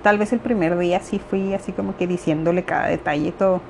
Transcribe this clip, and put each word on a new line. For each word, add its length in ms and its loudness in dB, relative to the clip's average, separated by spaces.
tal 160 6
vez 140 0
el 60 0
primer 380 0
día 240 2
sí 180 -4
fui 360 -2
así 160 -6
como 260 -4
que 100 0
diciéndole 560 0
cada 240 0
detalle 420 0
y 20 -6
todo. 380 2